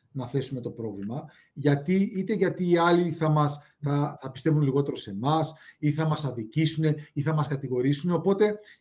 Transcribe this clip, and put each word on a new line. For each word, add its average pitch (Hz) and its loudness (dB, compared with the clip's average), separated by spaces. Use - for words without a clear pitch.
να 127 -6
θέσουμε 131 -4
το 117 -8
πρόβλημα, 110 -8
γιατί, 143 2
είτε 190 -2
γιατί 180 0
οι 170 6
άλλοι 175 4
θα 156 0
μας, 151 2
θα, 143 -2
θα 131 -10
πιστεύουν 151 0
λιγότερο 139 0
σε - -12
εμάς, 147 -2
ή 151 0
θα 156 -2
μας 151 -2
αδικήσουνε, 147 0
ή 143 -2
θα 156 0
μας 147 0
κατηγορήσουνε. 139 0
Οπότε, 196 2